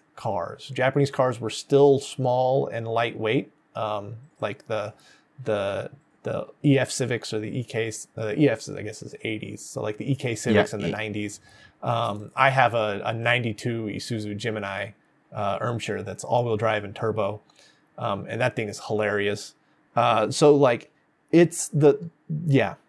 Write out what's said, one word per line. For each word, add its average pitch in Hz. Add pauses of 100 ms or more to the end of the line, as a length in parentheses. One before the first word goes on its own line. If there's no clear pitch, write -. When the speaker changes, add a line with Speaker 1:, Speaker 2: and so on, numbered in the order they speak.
(160)
Speaker 1:
cars. -
Japanese 135
cars 127
were 113
still 139
small 131
and 113
lightweight, 113 (240)
um, 107 (240)
like 104
the, 107 (520)
the, 101 (340)
the - (160)
E 139
F 127
Civics 120
or 110
the 107
E 127
K, 113 (240)
uh, 107
E 147
Fs, 113
I 95
guess, 107
is 113
eighties. 107
So, -
like, 107
the 117
E 131
K 120
Civics 104
Speaker 2:
Yeah, 110
Speaker 1:
and 98
the 85
Speaker 2:
e- -
Speaker 1:
nineties. 107 (420)
Um, 117
I 135
have 123
a, 104
a 117
ninety-two 117
Isuzu 104
Gemini, 101 (420)
uh, 101
Irmscher 110
that's -
all-wheel 120
drive 110
and 101
turbo. 107 (560)
Um, 101
and 113
that 123
thing 110
is 104
hilarious. 101 (400)
Uh, 113
so, 147
like, 127 (400)
it's 170
the, 151 (360)
yeah, 120 (140)